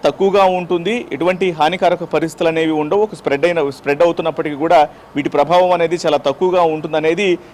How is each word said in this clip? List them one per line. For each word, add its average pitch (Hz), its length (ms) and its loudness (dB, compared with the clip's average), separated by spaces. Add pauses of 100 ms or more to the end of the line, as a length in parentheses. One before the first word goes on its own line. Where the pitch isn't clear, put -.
తక్కువగా 190 400 2
ఉంటుంది, 180 680 -2
ఎటువంటి 180 380 -2
హానికారక 170 540 0
పరిస్థితులు 160 440 -2
అనేవి 160 240 0
ఉండవు. 156 300 0
ఒక 208 120 -4
స్ప్రెడ్ 143 300 -2
అయిన, 165 260 0
స్ప్రెడ్ 139 320 -2
అవుతున్నప్పటికీ 160 520 -2
కూడా 156 340 4 (280)
వీటి 139 120 -2
ప్రభావం 175 440 2
అనేది 170 340 0
చాలా 147 100 2
తక్కువగా 180 460 0
ఉంటుందనేది 160 760 0 (160)